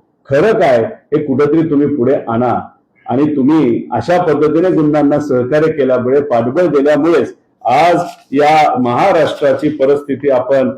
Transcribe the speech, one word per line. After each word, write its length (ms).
खरं 340
काय 240
हे 400
कुठंतरी 460
तुम्ही 260
पुढे 200
आणा 440
आणि 300
तुम्ही 560
अशा 300
पद्धतीने 480
गुंडांना 500
सहकार्य 520
केल्यामुळे, 500
पाठबळ 460
दिल्यामुळेच 680
आज 340
या 480
महाराष्ट्राची 920
परिस्थिती 600
आपण 480